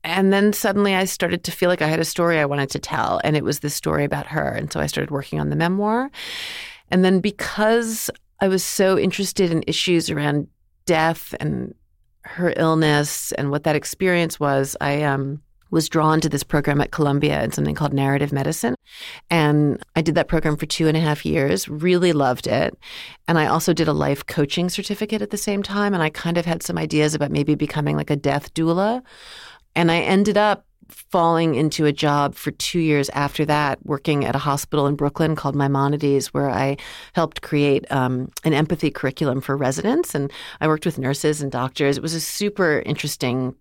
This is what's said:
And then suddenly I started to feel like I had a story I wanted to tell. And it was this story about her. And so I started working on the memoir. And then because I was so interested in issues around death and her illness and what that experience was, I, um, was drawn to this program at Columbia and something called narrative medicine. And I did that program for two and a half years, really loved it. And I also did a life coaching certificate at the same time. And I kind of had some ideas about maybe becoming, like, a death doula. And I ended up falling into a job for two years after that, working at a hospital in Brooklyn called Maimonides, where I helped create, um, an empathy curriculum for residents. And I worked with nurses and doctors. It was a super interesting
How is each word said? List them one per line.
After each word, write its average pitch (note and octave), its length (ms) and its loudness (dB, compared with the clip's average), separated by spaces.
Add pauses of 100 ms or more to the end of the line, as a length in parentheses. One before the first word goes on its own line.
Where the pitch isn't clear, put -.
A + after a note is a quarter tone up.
And F#3+ 300 4
then G3+ 180 4
suddenly G3+ 420 2
I F#3+ 120 2
started F3+ 400 -2
to E3+ 60 -6
feel F3+ 180 2
like F3+ 120 2
I D3+ 60 2
had D#3+ 140 2
a D#3+ 40 0
story E3+ 320 2
I D3+ 80 2
wanted C#3+ 260 -2
to - 80 -4
tell. - 440 -2
And D3+ 140 2
it - 80 0
was C#3+ 140 -2
this D3 140 -6
story D#3 300 0
about C#3+ 240 -4
her. D#3 220 -2
And D3+ 240 -6
so D3+ 80 -2
I D3 60 0
started D#3 220 -4
working D3 300 -4
on D3 120 -2
the D3 40 0
memoir. G#3 560 0 (800)
And F#3 160 4
then F#3 160 4
because A3 880 0 (320)
I G3 80 4
was F#3 140 2
so F#3+ 360 2
interested F#3 520 0
in E3 160 0
issues E3 420 0
around D3 380 -2 (380)
death D#3+ 540 0
and C#3+ 340 -6 (520)
her F3 320 -2
illness D3+ 760 2
and C#3+ 180 -2
what D3 120 -2
that D3+ 140 2
experience F3 600 0
was, C#3 440 0
I, C#3+ 220 0
um, C#3 380 -2 (300)
was D#3+ 180 0
drawn D#3 320 4
to D#3 80 -2
this C#3+ 140 -2
program D3 380 0
at - 100 -2
Columbia D3 500 0
and - 100 -2
something D3 220 -2
called C#3+ 200 -2
narrative C#3 380 0
medicine. D#3 440 -2 (560)
And D3 500 2 (140)
I D#3+ 80 2
did D#3 100 0
that E3 140 2
program D#3 280 2
for D3+ 120 -6
two D#3+ 200 0
and D#3 80 2
a D#3 40 2
half D3+ 260 0
years, D#3 420 0
really F3 460 2
loved C3 320 2
it. A2+ 320 0 (500)
And E3+ 120 4
I D3+ 80 2
also D#3+ 260 2
did D#3 140 2
a D3+ 60 2
life C#3+ 340 0
coaching F3 420 -2
certificate G#3 540 -4
at G#3 80 -8
the G#3+ 60 -6
same G3+ 260 -2
time. G3+ 320 -2
And E3 80 0
I D#3 80 0
kind E3+ 260 -2
of - 80 -2
had E3+ 160 -2
some E3+ 160 -6
ideas D#3 380 0
about C#3+ 160 -2
maybe D3 240 2
becoming, D3 420 -2
like, D3 140 -2
a C#3+ 40 2
death C#3 380 -2
doula. F#3+ 480 0 (760)
And E3 160 4
I E3+ 100 2
ended G3+ 360 2
up G#3 300 2 (220)
falling E3 680 2
into D3+ 320 2
a D3 40 4
job D3 440 0
for - 160 -6
two - 280 -4
years D3 300 2
after C#3+ 360 -2
that, D3 380 0
working D3 420 0
at - 100 0
a C#3+ 40 0
hospital C#3+ 460 0
in C#3+ 100 2
Brooklyn D3+ 400 0
called C#3 200 -4
Maimonides, C#3 800 2
where C#3 160 0
I C3+ 260 0 (360)
helped E3 280 -2
create, C#3+ 500 0
um, B2+ 380 -2 (140)
an D#3+ 100 2
empathy D3+ 380 0
curriculum C3 500 -2
for C#3 160 -4
residents. E3 560 -2
And C#3 180 -2 (300)
I D#3 60 2
worked D3+ 180 0
with D#3 140 -2
nurses C#3+ 420 0
and C#3 100 -4
doctors. C#3 460 0
It - 60 -8
was D#3+ 100 -4
a E3 80 -4
super F#3 640 0
interesting C3 760 -2